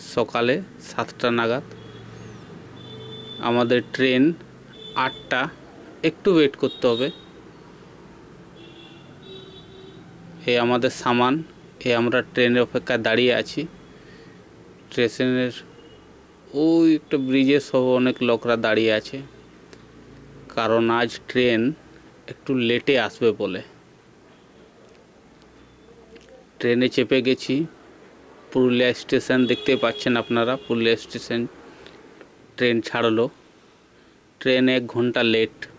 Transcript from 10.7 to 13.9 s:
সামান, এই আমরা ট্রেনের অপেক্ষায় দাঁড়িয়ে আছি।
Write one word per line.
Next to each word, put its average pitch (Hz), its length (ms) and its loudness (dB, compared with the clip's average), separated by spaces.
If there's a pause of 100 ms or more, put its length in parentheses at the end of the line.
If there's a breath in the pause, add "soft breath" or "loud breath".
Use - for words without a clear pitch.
সামান, 127 520 0 (420)
এই 123 100 2
আমরা 117 280 2
ট্রেনের 123 400 2
অপেক্ষায় 120 360 -2
দাঁড়িয়ে 117 360 2
আছি। 113 260 -4 (1300 loud breath)